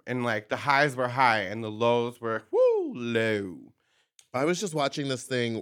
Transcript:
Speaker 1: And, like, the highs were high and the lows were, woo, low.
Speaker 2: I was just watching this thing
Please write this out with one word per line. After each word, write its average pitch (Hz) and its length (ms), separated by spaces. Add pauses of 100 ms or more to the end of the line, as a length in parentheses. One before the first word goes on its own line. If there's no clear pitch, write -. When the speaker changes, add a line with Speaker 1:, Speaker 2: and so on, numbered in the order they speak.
Speaker 1:
And, 123 180
like, 107 240
the 131 80
highs 139 400
were 127 120
high 120 340
and 104 200
the 110 80
lows 120 500
were, 110 300
woo, 440 440
low. 110 640 (760)
Speaker 2:
I 127 120
was 175 160
just 175 160
watching 139 320
this 131 160
thing 120 380